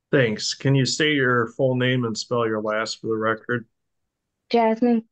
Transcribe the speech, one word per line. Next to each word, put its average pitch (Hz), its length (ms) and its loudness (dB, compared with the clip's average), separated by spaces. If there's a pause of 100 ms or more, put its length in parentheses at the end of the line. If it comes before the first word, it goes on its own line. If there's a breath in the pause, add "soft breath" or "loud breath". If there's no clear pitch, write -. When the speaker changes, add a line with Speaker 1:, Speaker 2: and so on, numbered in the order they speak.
(120)
Speaker 1:
Thanks. 117 420 0
Can 139 220 2
you 131 100 4
state 151 300 0
your 123 320 2
full 127 280 -2
name 127 280 0
and 110 140 -4
spell 120 280 -2
your 110 160 -2
last 107 380 -4
for 110 80 -10
the 110 80 -2
record? 110 500 -4 (840)
Speaker 2:
Jasmine 226 640 2